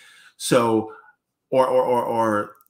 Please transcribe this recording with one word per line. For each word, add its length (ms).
So, 560
or, 160
or, 160
or, 220
or 520